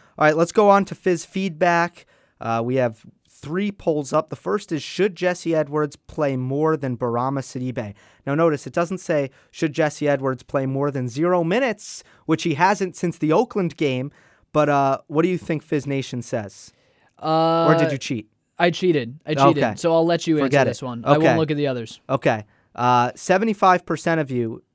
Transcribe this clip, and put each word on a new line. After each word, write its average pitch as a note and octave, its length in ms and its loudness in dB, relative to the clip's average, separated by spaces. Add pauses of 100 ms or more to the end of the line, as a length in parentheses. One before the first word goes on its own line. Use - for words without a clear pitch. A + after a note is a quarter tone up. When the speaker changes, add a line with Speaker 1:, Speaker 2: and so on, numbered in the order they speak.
(160)
Speaker 1:
All - 80 2
right, D3+ 100 4
let's D#3 160 2
go G#3 200 4
on G3 160 4
to - 80 -12
Fizz F3 320 -2
feedback. F3 800 -2 (340)
Uh, A2+ 240 -2
we B2 120 -2
have A#2+ 280 -2 (240)
three F#3+ 420 -6
polls D3+ 440 -4
up. D#3 160 0
The C#3+ 60 -8
first G3+ 360 -6
is, D3 100 -4
should F#3 340 -2
Jesse F3 380 -2
Edwards D3+ 400 -2
play C#3 440 -4
more D3 400 0
than B2+ 180 -4
Barama B2+ 460 -2
Sidibe? B2+ 500 -8 (340)
Now, C#3 80 -2
notice, D#3 320 0
it C3 60 -10
doesn't F3 260 -4
say, C#3+ 320 -2 (200)
should D3+ 240 -4
Jesse D3+ 340 0
Edwards C3+ 340 -2
play C3+ 220 -4
more C3+ 260 -2
than C3 160 -4
zero E3+ 380 0
minutes, G#3+ 580 -2 (220)
which D#3 200 0
he E3 100 0
hasn't F#3 420 0
since E3+ 220 -4
the D3+ 120 0
Oakland F#3 460 0
game. C3+ 340 -2 (420)
But, D3+ 160 2
uh, C#3 300 2 (100)
what D3 140 2
do F3+ 60 2
you F3+ 80 0
think D#3 280 -6
Fizz D3 240 -4
Nation C3+ 340 -6
says? - 500 -10 (480)
Speaker 2:
Uh, E3 460 2
Speaker 1:
Or D#3+ 100 6
did D#3+ 140 2
you C#3 80 -4
cheat? A#2 300 -6 (280)
Speaker 2:
I F3 140 2
cheated. D3+ 560 0
I D3+ 80 -4
cheated. C#3 300 4
Speaker 1:
Okay. G#2+ 100 0
Speaker 2:
So E3 180 0
I'll E3 140 4
let E3+ 220 0
you D#3 80 2
answer C#3 100 2
Speaker 1:
Forget C3+ 220 4
it. - 20 0
Speaker 2:
this A#2 100 -6
one. A#2+ 240 -10
I C#3+ 140 4
won't D#3 60 4
Speaker 1:
Okay. C3 120 4
Speaker 2:
look D#3+ 140 0
at D3+ 60 -2
the C#3+ 100 -2
others. B2 420 -6
Speaker 1:
Okay. C3 360 0 (280)
Uh, B2 440 2
seventy-five F#3+ 680 2
percent E3 360 -2
of C3+ 100 -4
you A#2+ 320 -4 (120)